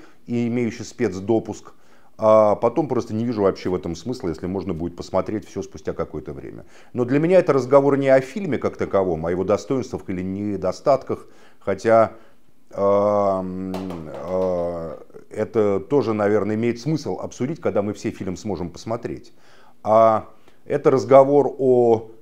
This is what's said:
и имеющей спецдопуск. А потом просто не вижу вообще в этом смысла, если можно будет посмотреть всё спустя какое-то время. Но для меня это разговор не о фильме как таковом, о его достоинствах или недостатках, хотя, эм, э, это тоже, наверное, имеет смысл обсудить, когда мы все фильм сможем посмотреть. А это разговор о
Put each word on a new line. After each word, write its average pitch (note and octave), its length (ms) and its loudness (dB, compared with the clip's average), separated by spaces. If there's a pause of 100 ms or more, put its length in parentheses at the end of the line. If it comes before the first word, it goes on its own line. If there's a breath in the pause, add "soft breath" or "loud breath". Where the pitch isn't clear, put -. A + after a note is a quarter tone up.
(260 loud breath)
и A#2+ 220 -2
имеющей A#2 360 -4
спецдопуск. G#2 880 -4 (440 soft breath)
А G#2+ 380 6
потом A#2+ 320 -2
просто A#2+ 260 -4
не A2 120 -4
вижу A2 180 -2
вообще F#2+ 260 0
в F#2 60 -2
этом F2 200 -6
смысла, G#2+ 340 -8
если D#2+ 180 -8
можно F#2+ 260 -6
будет E2+ 220 -8
посмотреть G#2+ 520 -4
всё - 140 -10
спустя - 320 -10
какое-то D#2 400 -8
время. A1+ 320 -16 (280 soft breath)
Но B2 120 -2
для C3+ 140 0
меня F3 180 4
это D#3+ 160 4
разговор C#3 440 4
не C#3 120 0
о C3+ 100 6
фильме D3 380 -6
как - 200 -4
таковом, F2+ 500 -2
о E2+ 40 -2
его F2+ 120 -2
достоинствах G2+ 640 -4
или F#2 160 -6
недостатках, G2+ 1040 -2 (320 soft breath)
хотя, A2 540 2 (580 loud breath)
эм, G2 1000 0 (340)
э, E2+ 880 -4 (340)
это G#2 520 0
тоже, A2+ 320 0
наверное, G#2 420 0
имеет A#2 240 -2
смысл C3+ 400 -6
обсудить, D#3+ 400 -8
когда G2+ 220 -2
мы G#2 120 -4
все G#2 180 -6
фильм F#2 260 -8
сможем F2+ 320 -6
посмотреть. - 640 -10 (500 soft breath)
А A2 460 4 (360 soft breath)
это C#3 260 2
разговор C3+ 680 6
о B2 520 2 (100)